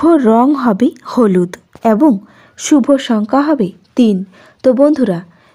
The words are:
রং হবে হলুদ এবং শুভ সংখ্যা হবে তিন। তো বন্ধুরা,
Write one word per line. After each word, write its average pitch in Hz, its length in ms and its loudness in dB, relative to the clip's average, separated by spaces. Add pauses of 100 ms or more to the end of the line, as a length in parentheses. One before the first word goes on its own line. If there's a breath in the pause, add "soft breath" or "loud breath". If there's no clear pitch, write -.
রং 254 480 2
হবে 247 340 -2 (160)
হলুদ 180 480 -2 (320)
এবং 233 280 2 (460 soft breath)
শুভ 285 280 0 (120)
সংখ্যা 240 440 -2
হবে 285 260 -2 (280)
তিন। 214 220 2 (460 soft breath)
তো 262 100 2
বন্ধুরা, 262 460 0 (360 soft breath)